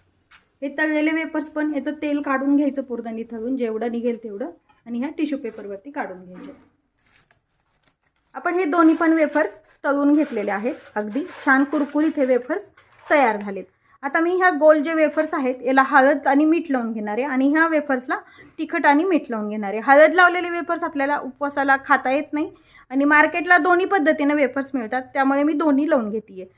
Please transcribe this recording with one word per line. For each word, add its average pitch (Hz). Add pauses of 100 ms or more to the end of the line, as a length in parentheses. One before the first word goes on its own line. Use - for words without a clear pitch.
(640)
हे 277
तळलेले 311
वेफर्स 320
पण 302
याचं 277 (120)
तेल 294
काढून 277
घ्यायचं 277
पूर्ण 233
निथळून, 226
जेवढं 233
निघेल 233
तेवढं, 220 (360)
आणि 233
ह्या 262
टिश्यू 302
पेपरवरती 208
काढून 190
घ्यायचे. 180 (1800)
आपण 339
हे 370
दोन्ही 320
पण 320
वेफर्स 311 (260)
तळून 285
घेतलेले 233
आहेत, 202 (200)
अगदी 214 (200)
छान 269
कुरकुरीत 294
हे 285
वेफर्स 254 (400)
तयार 254
झालेत. 196 (380)
आता 277
मी 349
ह्या 370
गोल 311
जे 320
वेफर्स 311
आहेत, 254
याला 269
हळद 277
आणि 285
मीठ 320
लावून 233
घेणार 214
आहे 226
आणि 269
ह्या 311
वेफर्सला 294 (400)
तिखट 320
आणि 294
मीठ 370
लावून 214
घेणार 208
आहे. 208
हळद 285
लावलेले 349
वेफर्स 339
आपल्याला 285
उपवासाला 277
खाता 262
येत 294
नाही 302 (400)
आणि 269
मार्केटला 311
दोन्ही 359
पद्धतीने 311
वेफर्स 269
मिळतात, 247
त्यामुळे 269
मी 302
दोन्ही 302
लावून 233
घेतेय. 196 (140)